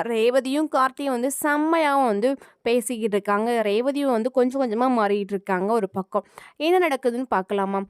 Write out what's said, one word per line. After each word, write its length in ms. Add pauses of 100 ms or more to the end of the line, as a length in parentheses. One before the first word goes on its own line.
(140)
ரேவதியும் 600
கார்த்தியும் 400
வந்து 140 (120)
செம்மையாவும் 720
வந்து 180 (320)
பேசிக்கிட்டு 540
இருக்காங்க. 340 (120)
ரேவதியும் 540
வந்து 220
கொஞ்சம் 240
கொஞ்சமா 340
மாறிட்டு 380
இருக்காங்க 380
ஒரு 180
பக்கம். 340 (400)
என்ன 220
நடக்குதுன்னு 480
பார்க்கலாமா? 560